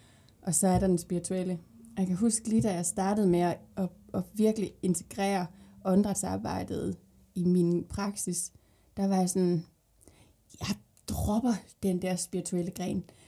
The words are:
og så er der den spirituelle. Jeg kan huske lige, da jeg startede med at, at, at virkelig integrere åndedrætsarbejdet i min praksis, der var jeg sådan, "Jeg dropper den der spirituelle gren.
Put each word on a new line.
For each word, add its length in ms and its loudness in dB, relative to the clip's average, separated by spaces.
og 120 -2
så 140 2
er 100 4
der 80 2
den 120 4
spirituelle. 600 -4
Jeg 80 0
kan 100 -2
huske 320 0
lige, 140 4
da 120 2
jeg 120 -2
startede 400 0
med 140 6
at, 180 2
at, 120 -2
at 80 0
virkelig 380 0
integrere 640 -2
åndedrætsarbejdet 1120 -2
i 100 -2
min 400 2
praksis, 680 -6
der 100 0
var 100 4
jeg 140 2
sådan, 340 2
"Jeg 160 -4
dropper 440 0
den 200 0
der 140 -2
spirituelle 540 -4
gren. 340 -6